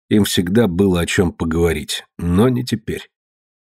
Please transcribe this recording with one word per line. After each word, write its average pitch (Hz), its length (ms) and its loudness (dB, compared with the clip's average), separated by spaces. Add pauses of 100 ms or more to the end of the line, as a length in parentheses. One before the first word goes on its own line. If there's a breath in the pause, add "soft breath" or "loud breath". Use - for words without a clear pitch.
(100)
Им 104 140 4
всегда 98 420 0
было 90 340 2
о 85 60 -2
чем 85 260 0
поговорить, 82 720 -2 (140)
но 90 300 2
не 127 160 -2
теперь. - 440 -8 (580)